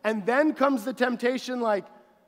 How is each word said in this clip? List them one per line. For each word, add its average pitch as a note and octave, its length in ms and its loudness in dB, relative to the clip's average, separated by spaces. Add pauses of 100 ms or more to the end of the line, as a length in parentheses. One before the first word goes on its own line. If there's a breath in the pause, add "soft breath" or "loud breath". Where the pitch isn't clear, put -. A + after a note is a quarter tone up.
And G#3+ 220 -2
then C#4+ 280 4
comes C4 320 2
the C4 80 -4
temptation B3 680 -2
like, G#3+ 260 0 (420)